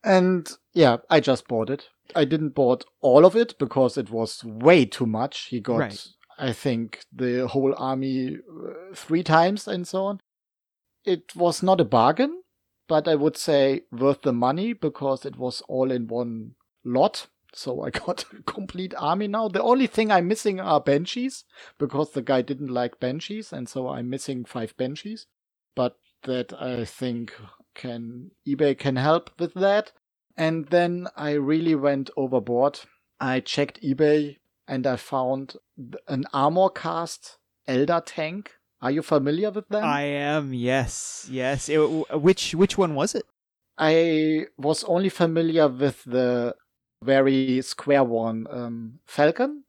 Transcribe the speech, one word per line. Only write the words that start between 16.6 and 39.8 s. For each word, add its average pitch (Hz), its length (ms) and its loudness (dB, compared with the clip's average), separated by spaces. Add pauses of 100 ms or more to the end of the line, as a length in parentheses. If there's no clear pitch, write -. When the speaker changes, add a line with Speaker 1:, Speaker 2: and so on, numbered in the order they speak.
Speaker 1:
lot. 127 420 0 (280)
So - 280 -8
I - 80 -6
<laughs> - 160 -8
got - 260 -6
a - 100 -20
complete 185 540 -10
army 180 320 -2
now. 214 200 -2
The 185 140 -2
only 254 260 4
thing 220 220 0
I'm 180 180 6
missing 202 320 0
are 165 200 2
Banshees 180 640 -2 (340)
because 147 340 -2
the 135 100 -4
guy 127 200 2
didn't 135 280 -6
like 123 300 -4
Banshees, 165 520 -6
and 127 160 -10
so 127 200 -6
I'm 123 200 -8
missing 131 360 -8
five 113 320 -10
Banshees. 151 500 -8 (480)
But 123 220 -2 (280)
that, 127 280 -6
I 123 320 -6
think, 117 480 -8 (420)
can, 120 580 -14 (140)
eBay 143 300 2
can 135 200 -2
help 151 420 2
with 170 160 -6
that. 202 380 0 (440)
And 160 320 -2
then 175 380 2 (100)
I 147 160 -4
really 156 440 2
went 139 400 0
overboard. 127 640 0 (400)
I 131 200 -2
checked - 420 -4
eBay 147 560 2 (280)
and 131 200 -4
I 127 100 0
found 135 580 -4 (220)
th-, - 320 -16
an 139 240 -4
Armor 165 380 2
Cast - 680 -8 (300)
Eldar 151 360 0
tank. 170 500 -10 (280)
Are 127 80 -2
you 151 120 -2
familiar 156 500 0
with 208 160 -10
them? 208 160 -2